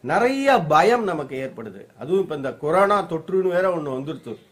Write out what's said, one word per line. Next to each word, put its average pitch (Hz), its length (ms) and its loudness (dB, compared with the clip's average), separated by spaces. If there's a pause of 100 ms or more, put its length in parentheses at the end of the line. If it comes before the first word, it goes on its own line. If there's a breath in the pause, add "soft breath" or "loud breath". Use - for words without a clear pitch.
நிறைய 254 540 2 (160)
பயம் 214 360 4
நமக்கு 143 340 -6
ஏற்படுது. 107 380 -12 (160)
அதுவும் 185 260 0
இப்ப 156 160 -6
இந்த 131 120 -6 (120)
கொரோனா 196 340 4 (140)
தொற்றுன்னு 180 440 -2
வேற 185 100 2 (100)
ஒண்ணு 147 200 -6
வந்துருச்சு. 135 380 -8 (180)